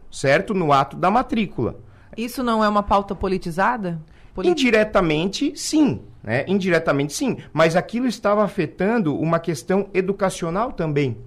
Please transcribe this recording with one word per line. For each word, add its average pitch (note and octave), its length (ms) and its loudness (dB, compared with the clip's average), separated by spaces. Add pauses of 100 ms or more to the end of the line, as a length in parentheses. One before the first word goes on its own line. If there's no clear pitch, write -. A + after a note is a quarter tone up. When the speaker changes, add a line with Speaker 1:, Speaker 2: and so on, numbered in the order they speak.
Speaker 1:
certo, E3 440 0
no E3+ 180 0
ato C#3+ 240 2
da E3+ 160 2
matrícula. A3 640 -2 (400)
Speaker 2:
Isso A#3+ 280 -6
não A3+ 200 2
é G#3 60 4
uma G#3 140 2
pauta G3+ 300 0
politizada? F#3 840 -2 (340)
Poli- F#3+ 160 -2
Speaker 1:
Indiretamente, G#3+ 1080 2
sim. C4 420 2 (240)
Né? A#2+ 240 0
Indiretamente, E3 640 2
sim. G#3+ 240 -2 (140)
Mas D#3+ 240 2
aquilo A3+ 320 0
estava G#3 360 0
afetando F#3 760 0
uma E3 200 2
questão F#3 540 -2
educacional F#3+ 800 -2
também, C#3+ 560 -2